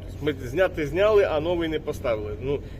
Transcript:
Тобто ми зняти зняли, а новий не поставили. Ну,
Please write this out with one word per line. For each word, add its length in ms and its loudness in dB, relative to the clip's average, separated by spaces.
Тобто 240 -10
ми 220 -2
зняти 400 0
зняли, 360 6
а 160 2
новий 300 0
не 100 -2
поставили. 640 -2
Ну, 180 -2